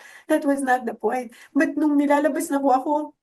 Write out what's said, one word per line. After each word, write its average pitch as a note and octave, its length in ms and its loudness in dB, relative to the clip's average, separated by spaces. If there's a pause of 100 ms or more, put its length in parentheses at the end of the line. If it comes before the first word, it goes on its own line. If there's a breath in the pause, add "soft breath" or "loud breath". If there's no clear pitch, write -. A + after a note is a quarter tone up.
(300 loud breath)
That D#4 160 0
was C#4 160 0
not B3 240 0
the A3+ 80 -6
point. A#3+ 400 -4 (240 loud breath)
But C#4+ 160 0
nung D4 240 0
nilalabas D4 560 0
na C#4 80 0
po C#4 80 2
ako, C4+ 240 2 (300)